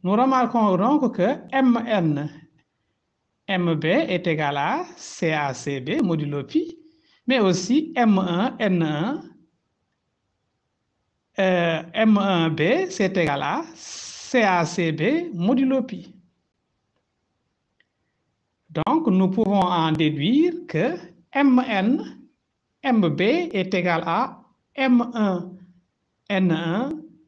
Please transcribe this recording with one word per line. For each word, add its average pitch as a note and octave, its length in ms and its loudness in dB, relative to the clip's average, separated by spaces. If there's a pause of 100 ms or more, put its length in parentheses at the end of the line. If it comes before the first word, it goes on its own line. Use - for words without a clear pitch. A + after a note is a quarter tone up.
Nous F3+ 120 0
remarquons A#3+ 640 2
donc C4 380 2
que A3+ 260 0 (100)
M B3 340 2
N, D#3 440 0 (1160)
M F3 280 0
B D3+ 100 -4
est F3+ 400 0
égal D3+ 320 0
à B3+ 280 -2 (100)
C - 360 -6
A D3 220 -2
C C#3 280 -6
B F#3 200 -4
modulo D3 440 -2
pi, - 320 -4 (500)
mais B3 140 2
aussi A#3 560 0
M A3 200 4
un, F#3+ 400 -2
N F#3+ 240 0
un, D#3+ 400 -2 (2250)
euh, E3+ 440 2 (100)
M G#3+ 240 4
un F#3 320 2
B, D#3 120 -2 (280)
c'est F#3+ 280 -2
égal C#3+ 260 0
à G3 200 -4 (120)
C - 680 -6
A F#3+ 200 2
C E3 300 -2
B C#4+ 420 -2
modulo C4 480 2
pi. F#3+ 320 -12 (2500)
Donc, A#3 380 0
nous F#3+ 220 4
pouvons G3 320 2
en E3+ 300 2
déduire D#3+ 640 2 (140)
que A3 280 -2 (380)
M C4+ 340 4
N, A3 520 -2 (640)
M A#3+ 260 2
B C#3+ 120 -2
est A3 520 0
égal F3 320 0
à F#3+ 340 -4 (360)
M B3+ 260 4 (120)
un, F#3 380 -2 (800)
N F#3+ 220 2
un E3+ 400 -2 (360)